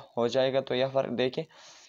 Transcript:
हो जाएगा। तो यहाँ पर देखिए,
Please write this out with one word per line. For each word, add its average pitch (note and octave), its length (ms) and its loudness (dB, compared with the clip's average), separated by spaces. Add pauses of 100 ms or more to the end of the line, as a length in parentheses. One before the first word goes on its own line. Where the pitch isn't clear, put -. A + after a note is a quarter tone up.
(180)
हो A#2+ 100 2
जाएगा। C3 340 2
तो C3 140 -2
यहाँ C3 160 0
पर C3+ 180 0
देखिए, C3 380 -2 (420)